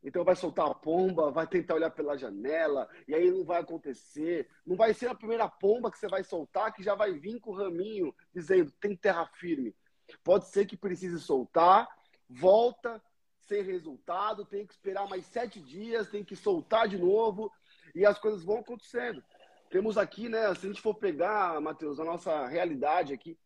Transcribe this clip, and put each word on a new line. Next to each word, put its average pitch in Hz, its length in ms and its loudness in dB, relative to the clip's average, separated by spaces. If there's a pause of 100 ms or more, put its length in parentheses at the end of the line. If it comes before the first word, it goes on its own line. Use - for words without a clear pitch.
Então 170 160 -2
vai 185 120 6
soltar 165 320 0
a - 80 -2
pomba, 165 560 2
vai 160 160 -2
tentar 175 260 0
olhar 160 160 2
pela 147 260 -4
janela, 131 720 -2 (200)
e 147 80 -2
aí 180 160 6
não 185 120 -2
vai 170 160 -2
acontecer. 156 880 -6 (160)
Não 180 120 -2
vai 220 180 4
ser 240 140 -4
a 247 80 -4
primeira 220 340 -2
pomba 226 400 0
que - 80 -18
você 208 100 -8
vai 190 160 -2
soltar 185 480 -4
que 196 120 -16
já 202 100 0
vai 196 200 0
vir 185 260 -8
com 226 100 -16
o 190 60 -6
raminho 190 580 -4 (180)
dizendo, 175 480 2
"Tem 202 160 -2
terra 170 300 0
firme." 139 500 -6 (480)
Pode 185 260 4
ser 202 180 2
que 196 100 -14
precise 180 420 -6
soltar, 165 680 4 (420)
volta 220 720 4 (380)
sem 202 240 -4
resultado, 185 840 -6
tem 202 220 -10
que - 60 -20
esperar 196 360 -8
mais 190 160 -10
sete 233 340 -8
dias, 202 480 -6
tem 208 160 -8
que 196 120 -14
soltar 214 520 2
de 196 120 -4
novo, 208 520 2 (440)
e 175 100 4
as 202 140 6
coisas 214 240 -4
vão 202 160 -2
acontecendo. 240 640 -8 (480)
Temos 202 260 0
aqui, 214 320 -2
né, 220 240 0
se 180 140 -8
a - 20 -4
gente 202 140 -10
for 214 100 0
pegar, 185 680 0
Mateus, 151 400 -6
a 160 60 -4
nossa 165 400 -4
realidade 156 680 -2
aqui 160 240 -12 (100)